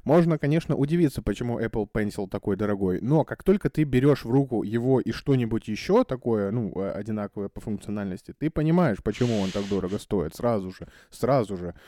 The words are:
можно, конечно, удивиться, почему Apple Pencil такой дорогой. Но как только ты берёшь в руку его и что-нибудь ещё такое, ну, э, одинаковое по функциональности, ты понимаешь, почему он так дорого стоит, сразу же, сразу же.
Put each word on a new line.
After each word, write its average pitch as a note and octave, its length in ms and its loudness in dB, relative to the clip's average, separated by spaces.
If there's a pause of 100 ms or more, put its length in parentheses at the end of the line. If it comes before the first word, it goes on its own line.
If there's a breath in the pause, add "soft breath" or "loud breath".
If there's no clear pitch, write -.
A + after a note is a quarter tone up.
можно, E3 340 4
конечно, D3+ 360 0
удивиться, D3 460 2
почему A#2 400 -4
Apple A2 320 -2
Pencil G#2 360 -2
такой G2+ 280 -2
дорогой. G2+ 460 0
Но C3+ 220 2
как - 180 -8
только F#3 260 2
ты D#3 160 0
берёшь C3 400 2
в A#2 60 -6
руку B2+ 320 2
его A#2 380 0
и A2+ 120 -2
что-нибудь A#2 560 0
ещё F#3+ 360 2
такое, A2+ 460 0
ну, A2+ 260 -2
э, F#2+ 160 -2
одинаковое G#2 580 -6
по G2+ 100 -14
функциональности, G#2 800 -8
ты D3+ 80 -2
понимаешь, D#3+ 540 2
почему A2+ 400 0
он F#2+ 80 -2
так G2+ 180 -4
дорого F#2+ 300 -2
стоит, D#2+ 360 -4
сразу A2 380 -2
же, - 160 -18 (220 loud breath)
сразу A#2 480 0
же. F2 160 -8 (140)